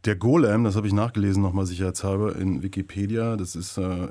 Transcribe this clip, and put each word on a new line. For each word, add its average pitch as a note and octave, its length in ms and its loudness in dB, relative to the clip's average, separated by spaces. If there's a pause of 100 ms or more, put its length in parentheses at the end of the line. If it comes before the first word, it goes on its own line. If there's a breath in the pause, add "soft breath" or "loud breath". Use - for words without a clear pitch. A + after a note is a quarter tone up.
Der G#2+ 100 2
Golem, A#2 480 4
das G#2 140 2
habe G#2 100 0
ich G2 60 2
nachgelesen, G2+ 500 2
nochmal F#2+ 220 0
sicherheitshalber, F#2+ 720 -2
in F#2+ 260 -2
Wikipedia. G2+ 720 -4
Das F#2 220 -8
ist, F2+ 200 -8
äh, F#2 340 -4